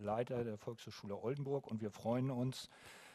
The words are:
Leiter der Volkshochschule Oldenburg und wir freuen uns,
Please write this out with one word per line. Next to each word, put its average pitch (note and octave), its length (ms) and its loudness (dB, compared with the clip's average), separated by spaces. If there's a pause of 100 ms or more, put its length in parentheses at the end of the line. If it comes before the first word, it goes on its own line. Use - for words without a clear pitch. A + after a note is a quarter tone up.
Leiter A#2+ 420 2
der G#2+ 140 -2
Volkshochschule A2 580 -6
Oldenburg C#3 500 0
und A2 140 0
wir A2 100 0
freuen B2+ 420 2
uns, B2+ 380 0 (460)